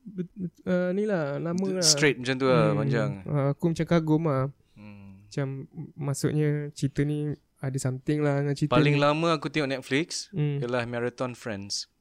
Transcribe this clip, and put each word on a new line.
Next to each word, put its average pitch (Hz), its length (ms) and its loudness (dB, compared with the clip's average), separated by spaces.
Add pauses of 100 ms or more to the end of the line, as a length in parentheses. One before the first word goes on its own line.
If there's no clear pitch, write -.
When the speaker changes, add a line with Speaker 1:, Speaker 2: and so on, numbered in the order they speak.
Speaker 1:
bet-, 185 260 -10
bet-, 180 380 -10
uh, 180 240 0
ni 208 160 -2
lah, 147 320 -2
lama 170 320 -2
lah. 185 80 -2
Speaker 2:
Straight 156 400 4
macam 127 160 -2
tu 131 80 -2
lah, 127 220 6
Speaker 1:
Hmm. 104 120 2
Speaker 2:
panjang. 113 320 0 (140)
Speaker 1:
Ah, 143 320 0
aku 170 160 0
macam 160 160 -2
kagum 160 400 2
lah. 135 240 0 (240)
Speaker 2:
Hmm. 101 480 -18
Speaker 1:
Macam, 135 240 -6 (480)
maksudnya 147 540 0 (260)
cerita 143 320 0
ni 151 240 -2 (260)
ada 135 220 -6
something 131 400 -2
lah 143 240 2
dengan 143 80 0
cerita 139 240 2
Speaker 2:
Paling 143 240 6
Speaker 1:
ni. - 20 2
Speaker 2:
lama 156 300 4
aku 156 160 0
tengok 143 240 0
Netflix 135 580 -2
Speaker 1:
Hmm. 147 300 -2
Speaker 2:
ialah 123 240 0
Marathon 120 480 -4
Friends. 101 560 -8 (140)